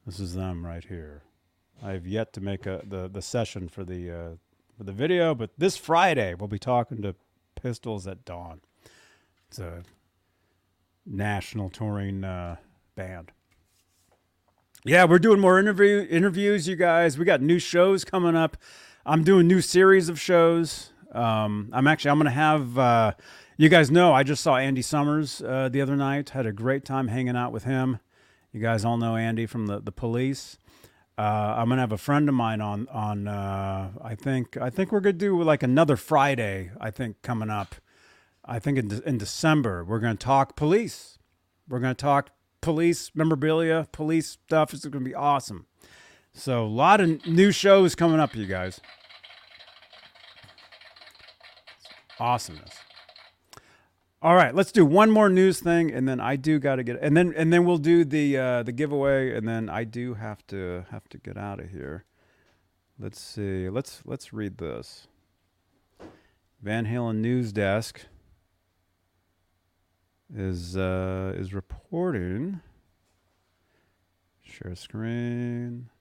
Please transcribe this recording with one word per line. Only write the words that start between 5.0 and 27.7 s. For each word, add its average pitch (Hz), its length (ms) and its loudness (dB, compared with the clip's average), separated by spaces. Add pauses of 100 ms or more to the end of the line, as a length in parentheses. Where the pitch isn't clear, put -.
but 113 240 -8
this 180 180 0
Friday 151 560 0
we'll 98 140 -10
be 104 100 -8
talking 123 460 -4
to 95 100 -6 (400)
Pistols 110 540 -10
at 95 180 -16
Dawn. 85 360 -16 (880)
It's - 100 -18
a 87 240 -12 (1200)
national 101 640 -6
touring, 98 560 -8
uh, 90 320 -10 (380)
band. 92 360 -14 (1500)
Yeah, 175 220 8
we're 170 140 8
doing 202 200 8
more 185 180 8
interview, 202 520 4
interviews, 190 580 2
you 185 80 -2
guys. 170 420 2
We 170 60 -2
got 165 180 4
new 165 180 4
shows 185 440 2
coming 175 320 0
up. 160 220 0 (480)
I'm 156 180 2
doing 175 240 8
new 180 140 6
series 190 480 6
of 165 100 -8
shows. 170 720 2 (220)
Um, 107 580 -2
I'm 127 160 2
actually, 151 240 2
I'm 147 60 4
gonna 151 140 2
have, 143 460 0
uh, 117 360 4 (420)
you 151 140 6
guys 156 200 8
know 175 220 6
I 135 120 6
just 135 200 -4
saw 139 140 4
Andy 131 240 -2
Summers, 147 600 -2
uh, 131 280 -4
the 135 100 -2
other 139 160 0
night. 139 360 -4
Had 135 140 -4
a 107 60 -4
great 123 320 -2
time 135 240 -4
hanging 123 300 -2
out 123 160 -4
with 113 100 -8
him. 131 360 -2 (520)